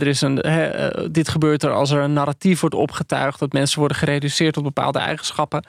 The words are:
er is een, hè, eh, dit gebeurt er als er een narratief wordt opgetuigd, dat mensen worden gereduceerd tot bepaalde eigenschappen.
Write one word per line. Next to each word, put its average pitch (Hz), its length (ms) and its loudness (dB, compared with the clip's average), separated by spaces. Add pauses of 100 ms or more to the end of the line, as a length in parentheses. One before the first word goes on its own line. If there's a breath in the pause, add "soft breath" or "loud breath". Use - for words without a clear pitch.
er 143 60 0
is 143 140 2
een, 139 160 2
hè, 156 300 2
eh, - 440 -4
dit 160 180 0
gebeurt 151 340 2
er 139 100 0
als 131 180 0
er 143 120 2
een 143 100 0
narratief 147 480 2
wordt 160 140 0
opgetuigd, 139 640 -2
dat 139 140 -2
mensen 139 260 0
worden 147 180 0
gereduceerd 147 580 0
tot 147 80 -4
bepaalde 139 360 -2
eigenschappen. - 720 -4